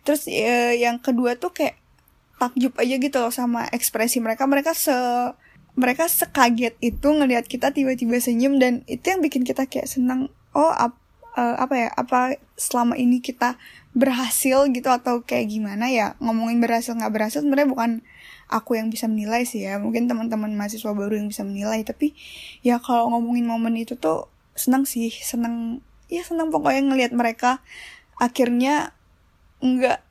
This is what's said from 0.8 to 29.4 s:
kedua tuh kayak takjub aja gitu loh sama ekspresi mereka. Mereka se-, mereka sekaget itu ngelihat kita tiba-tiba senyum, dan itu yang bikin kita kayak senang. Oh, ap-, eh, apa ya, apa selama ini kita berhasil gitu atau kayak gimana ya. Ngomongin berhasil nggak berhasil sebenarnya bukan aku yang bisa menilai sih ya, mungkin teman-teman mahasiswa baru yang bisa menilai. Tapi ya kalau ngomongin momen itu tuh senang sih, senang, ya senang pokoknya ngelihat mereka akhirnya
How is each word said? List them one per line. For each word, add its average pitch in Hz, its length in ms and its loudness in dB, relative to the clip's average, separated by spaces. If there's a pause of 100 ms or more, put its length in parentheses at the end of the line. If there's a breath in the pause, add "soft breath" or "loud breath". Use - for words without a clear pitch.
kedua 247 380 0
tuh 349 180 -6
kayak - 260 -2 (560)
takjub 247 400 0
aja 247 220 2
gitu 277 220 0
loh 233 120 0
sama 240 360 -2
ekspresi 233 520 -2
mereka. 226 260 -2
Mereka 277 280 2
se-, 247 580 0 (420 soft breath)
mereka 262 320 2
sekaget 240 760 2
itu - 280 0
ngelihat 269 380 2
kita 254 260 -2
tiba-tiba 254 480 0
senyum, 247 380 2
dan 254 280 2
itu - 200 -10
yang 370 160 2
bikin 285 200 0
kita 254 220 -2
kayak 269 240 -6
senang. 254 400 -2 (240)
Oh, 294 160 4
ap-, - 320 0 (340)
eh, 240 220 0
apa 262 220 -2
ya, 233 120 0
apa 247 300 0 (340)
selama 240 420 0
ini 247 240 4
kita 247 360 -2 (380 loud breath)
berhasil 262 760 2
gitu 247 220 0
atau 247 320 0
kayak 247 260 -2
gimana 214 380 -4
ya. 233 320 0
Ngomongin 226 400 0
berhasil 233 320 0
nggak 226 180 -4
berhasil 214 300 -2
sebenarnya 285 300 2
bukan 233 220 0 (560 loud breath)
aku 226 320 -2
yang 220 80 -4
bisa 226 180 -4
menilai 220 380 0
sih 214 240 -6
ya, 196 80 -4
mungkin 226 320 -2
teman-teman 226 420 -2
mahasiswa 208 400 -6
baru 208 300 -2
yang 208 80 -4
bisa 208 160 -8
menilai. 202 400 -4
Tapi 294 320 -4 (460 loud breath)
ya 240 180 2
kalau 240 320 2
ngomongin 240 320 0
momen 226 320 0
itu 226 200 -6
tuh - 280 -2 (300)
senang 262 320 2
sih, 233 260 -2
senang, 233 720 -6 (240)
ya 349 160 -6
senang 330 240 -2
pokoknya 302 380 2
ngelihat 262 260 2
mereka 240 480 0 (560 loud breath)
akhirnya 247 800 2 (640)